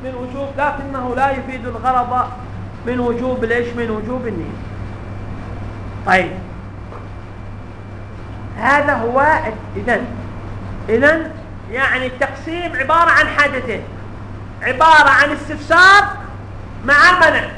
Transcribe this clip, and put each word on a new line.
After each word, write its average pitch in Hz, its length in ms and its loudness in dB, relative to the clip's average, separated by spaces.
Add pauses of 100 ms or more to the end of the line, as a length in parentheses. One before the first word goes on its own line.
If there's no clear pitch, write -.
من 254 120 -8
وجوب، 262 420 -6
لكنه 269 580 -4
لا 269 160 2
يفيد 262 360 -6
الغرض 247 600 0 (560)
من 247 140 -2
وجوب 240 460 0
ليش؟ 240 220 0
من 233 240 -4
وجوب 233 360 -4
النية. 165 300 -6 (1500)
طيب. 185 260 2 (2250)
هذا 285 340 4
هو 254 460 4 (360)
إذن. 202 300 0 (840)
إذن 302 420 4 (400)
يعني 254 360 0
التقسيم 311 680 -4
عبارة 320 340 4
عن 311 180 6
حاجتين. 262 540 -2 (800)
عبارة 294 460 6
عن 277 220 6
استفسار 349 720 6 (840)
مع 311 340 8
منع. 302 240 6 (140)